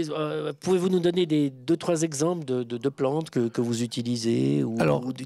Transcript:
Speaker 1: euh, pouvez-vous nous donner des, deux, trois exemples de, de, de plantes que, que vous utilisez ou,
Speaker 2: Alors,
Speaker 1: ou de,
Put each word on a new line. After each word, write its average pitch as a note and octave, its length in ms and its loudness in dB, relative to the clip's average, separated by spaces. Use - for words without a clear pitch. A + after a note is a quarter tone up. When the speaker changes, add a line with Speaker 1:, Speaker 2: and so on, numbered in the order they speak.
Speaker 1:
euh, D3+ 500 -4
pouvez-vous F#3 300 2
nous F#3 120 2
donner F3 260 2
des, D3+ 240 2
deux, C3 260 0
trois E3 240 0
exemples D#3+ 460 0
de, B2+ 160 0
de, A#2+ 160 -6
de B2+ 100 -2
plantes C#3+ 400 0
que, A#2+ 200 0
que A#2 120 -2
vous A#2+ 220 0
utilisez B2 840 0
ou, A2+ 160 -2
Speaker 2:
Alors, D3 240 2
Speaker 1:
ou B2+ 80 -6
de, B2+ 140 -10